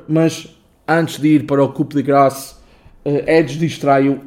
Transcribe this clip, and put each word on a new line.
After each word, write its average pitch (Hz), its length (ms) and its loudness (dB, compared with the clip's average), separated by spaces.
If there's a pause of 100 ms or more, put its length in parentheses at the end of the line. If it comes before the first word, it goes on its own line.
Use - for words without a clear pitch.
mas 160 500 -2 (300)
antes 160 320 -2
de 147 80 2
ir 147 180 2
para 139 160 2
o 131 60 2
coup 143 260 -6
de 139 80 0
grace, 139 540 0 (480)
eh, 147 340 0
Edge 147 200 -2
distrai-o 139 680 0